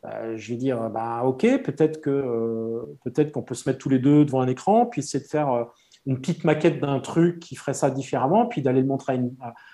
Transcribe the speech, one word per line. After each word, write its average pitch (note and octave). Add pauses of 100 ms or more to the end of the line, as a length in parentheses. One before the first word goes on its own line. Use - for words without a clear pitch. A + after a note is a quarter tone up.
euh, A2
je G#2+
vais A#2+
dire, « A#2+
Bah A#2
ok, A3+
peut-être D#3
que, C#3+
euh, A#2
peut-être D3
qu'on A#2+
peut -
se -
mettre C3
tous -
les C3
deux D3
devant C3
un B2+
écran, G3+
puis F#3+
essayer C3+
de -
faire, D3+
euh, A#2+ (420)
une C3
petite -
maquette D3+
d'un C#3
truc E3+
qui -
ferait -
ça C#3
différemment, C#3
puis E3
d'aller C3
le C3
montrer C3+
à -
une, B2
à, A#2+ (200)